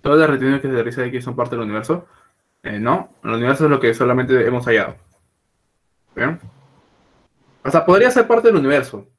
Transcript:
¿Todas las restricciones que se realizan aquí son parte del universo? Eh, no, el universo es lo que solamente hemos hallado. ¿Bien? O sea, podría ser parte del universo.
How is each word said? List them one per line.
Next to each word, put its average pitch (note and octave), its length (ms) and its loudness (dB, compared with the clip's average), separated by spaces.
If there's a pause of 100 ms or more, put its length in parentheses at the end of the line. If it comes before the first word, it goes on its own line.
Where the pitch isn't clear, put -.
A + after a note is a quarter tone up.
¿Todas C#3+ 180 2
las D#3 100 4
restricciones C3+ 320 0
que C#3 80 -6
se C3 40 -4
realizan A#2+ 360 -4
aquí A#2+ 120 -8
son B2 140 -10
parte B2 200 -4
del A#2 100 -6
universo? A2 420 -6 (560)
Eh, G#2 160 -10
no, C3+ 340 -4 (100)
el A2 80 -8
universo B2+ 340 0
es D3 40 2
lo C#3 100 2
que A#2+ 140 2
solamente B2+ 540 0
hemos B2 180 -4
hallado. A2 300 0 (1200)
¿Bien? D3 240 -6 (1200)
O C3+ 60 -4
sea, E3+ 160 2
podría G3+ 240 6
ser B3 180 2
parte A#3 200 4
del G#3 100 4
universo. C3+ 500 -2 (120)